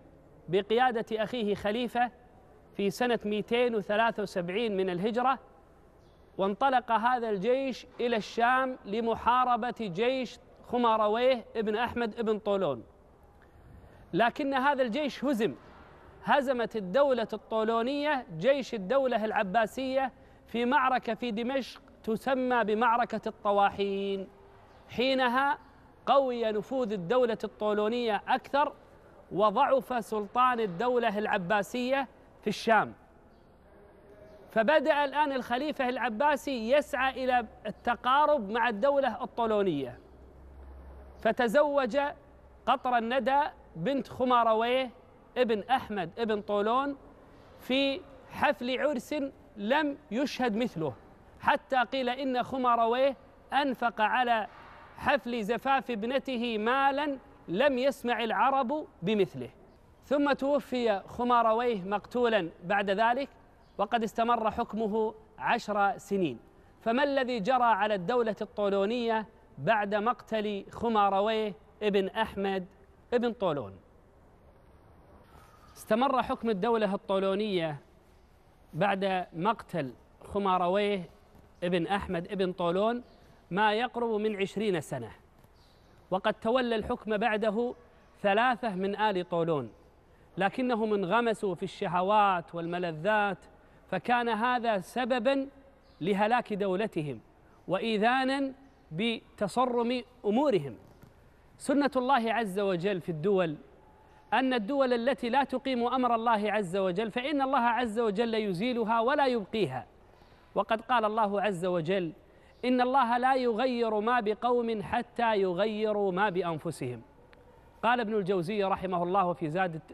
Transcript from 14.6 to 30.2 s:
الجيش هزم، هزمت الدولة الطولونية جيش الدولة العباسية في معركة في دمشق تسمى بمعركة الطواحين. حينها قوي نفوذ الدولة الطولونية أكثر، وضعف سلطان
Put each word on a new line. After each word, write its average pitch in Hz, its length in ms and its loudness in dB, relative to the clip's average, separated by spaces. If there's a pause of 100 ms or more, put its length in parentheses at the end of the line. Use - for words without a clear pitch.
الجيش 254 420 -4
هزم، 220 300 0 (680)
هزمت 240 520 0
الدولة 226 560 2
الطولونية 233 920 -2 (120)
جيش 254 360 0
الدولة 233 500 0
العباسية 247 880 -2 (340)
في 233 180 -2
معركة 254 500 0
في 240 160 -6
دمشق 240 520 -4 (220)
تسمى 247 600 0
بمعركة 226 640 2
الطواحين. 196 1000 0 (600)
حينها 262 680 0 (480)
قوي 240 460 2
نفوذ 214 400 -2
الدولة 214 520 0
الطولونية 214 840 -2
أكثر، 277 440 0 (600)
وضعف 226 720 2
سلطان 226 560 0